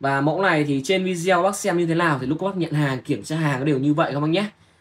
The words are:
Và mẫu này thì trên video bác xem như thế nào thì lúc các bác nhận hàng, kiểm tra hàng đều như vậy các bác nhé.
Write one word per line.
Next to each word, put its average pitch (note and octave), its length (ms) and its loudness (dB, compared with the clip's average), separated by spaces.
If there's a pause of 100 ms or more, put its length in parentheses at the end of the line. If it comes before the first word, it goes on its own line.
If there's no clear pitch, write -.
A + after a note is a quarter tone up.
Và C#3 200 0
mẫu D#3+ 220 0
này D#3+ 220 2
thì C#3 200 0
trên F#3+ 200 2
video F3+ 380 0
bác G3 140 0
xem F3+ 220 -2
như F3 80 2
thế E3 80 0
nào D#3+ 260 2
thì B2+ 60 -6
lúc D#3 140 -2
các F#3 60 -4
bác G3 100 -4
nhận E3 160 -2
hàng, C#3 300 0
kiểm A#2+ 200 -4
tra D#3 140 -6
hàng C#3+ 280 0
đều D3 140 2
như D3 160 2
vậy D#3+ 200 0
các C#3+ 60 -2
bác D3+ 100 0
nhé. G3+ 200 0 (300)